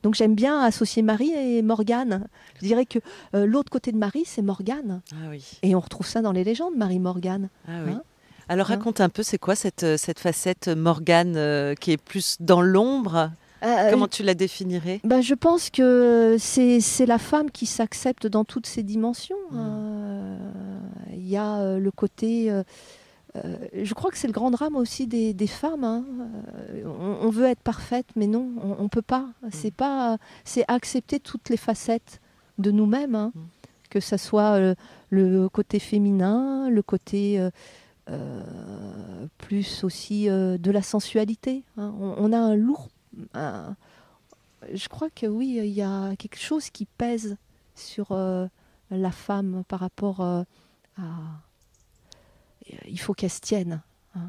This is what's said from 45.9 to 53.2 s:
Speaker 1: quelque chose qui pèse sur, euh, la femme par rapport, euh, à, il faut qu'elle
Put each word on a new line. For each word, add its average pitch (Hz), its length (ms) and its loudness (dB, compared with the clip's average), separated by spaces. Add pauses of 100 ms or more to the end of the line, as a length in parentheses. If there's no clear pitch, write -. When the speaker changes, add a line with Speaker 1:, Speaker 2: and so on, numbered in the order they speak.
Speaker 1:
quelque - 220 -16
chose - 320 -4
qui - 140 -10 (120)
pèse 220 400 -4 (380)
sur, - 360 -10
euh, 185 360 -2 (420)
la 185 220 -2
femme 190 560 -4
par 185 140 -6
rapport, 190 400 -4
euh, 175 200 0 (560)
à, 190 60 -10 (1800)
il 175 120 -12
faut - 140 -4
qu'elle 185 160 -4